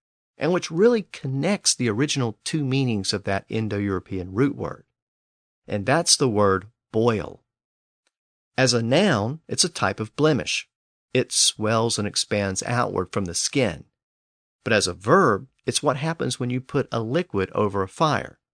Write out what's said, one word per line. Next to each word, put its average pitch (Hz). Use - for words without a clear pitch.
and 165
which 175
really 214
connects 143
the 123
original 120
two 156
meanings 127
of 101
that 98
Indo-European 101
root 131
word. -
And 101
that's 160
the 139
word 101
boil. 113
As 131
a 117
noun, 135
it's -
a 180
type -
of 110
blemish. 143
It 127
swells 113
and 104
expands 101
outward 98
from 101
the 85
skin. 101
But 110
as 98
a 87
verb, 120
it's -
what 139
happens 131
when 123
you 127
put -
a 117
liquid 113
over 101
a 95
fire. -